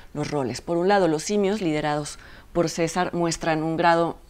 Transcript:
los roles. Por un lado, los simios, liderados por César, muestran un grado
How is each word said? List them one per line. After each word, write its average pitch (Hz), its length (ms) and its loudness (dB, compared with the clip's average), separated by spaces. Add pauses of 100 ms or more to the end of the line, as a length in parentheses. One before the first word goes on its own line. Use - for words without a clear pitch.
(140)
los 147 180 -4
roles. 131 280 -2
Por 170 180 -2
un 175 100 2
lado, 196 180 4
los 156 160 0
simios, 208 380 0
liderados 151 580 -2 (340)
por 165 160 2
César, 170 460 -2
muestran 165 480 0
un 160 140 -2
grado 170 420 2 (120)